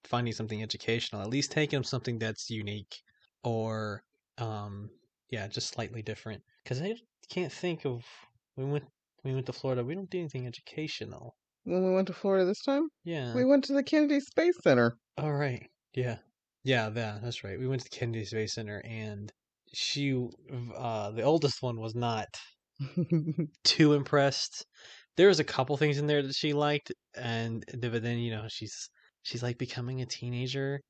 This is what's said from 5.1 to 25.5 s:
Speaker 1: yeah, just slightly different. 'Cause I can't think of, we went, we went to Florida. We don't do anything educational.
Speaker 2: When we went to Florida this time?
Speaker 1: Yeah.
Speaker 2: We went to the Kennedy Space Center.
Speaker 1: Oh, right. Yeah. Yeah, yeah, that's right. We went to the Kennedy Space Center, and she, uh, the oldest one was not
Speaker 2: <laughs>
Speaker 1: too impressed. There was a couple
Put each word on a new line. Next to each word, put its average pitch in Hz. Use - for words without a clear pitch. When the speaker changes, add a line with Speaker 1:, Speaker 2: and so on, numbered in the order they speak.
Speaker 1:
yeah, 104
just -
slightly 113
different. 110
'Cause 127
I 208
can't 180
think 170
of, 120
we 135
went, 143
we 135
went 131
to 120
Florida. 127
We 143
don't 190
do 185
anything 131
educational. -
Speaker 2:
When 185
we 185
went 190
to 190
Florida 190
this 196
time? 285
Speaker 1:
Yeah. 170
Speaker 2:
We 254
went 269
to 277
the 277
Kennedy 294
Space 349
Center. 120
Speaker 1:
Oh, 151
right. 143
Yeah. 123
Yeah, 120
yeah, 107
that's 120
right. 98
We 127
went 131
to -
the -
Kennedy 113
Space 110
Center, 104
and 107
she, 143
uh, 110
the 113
oldest 147
one 117
was 113
not 117
Speaker 2:
<laughs> 156
Speaker 1:
too 151
impressed. -
There 180
was 170
a 151
couple 135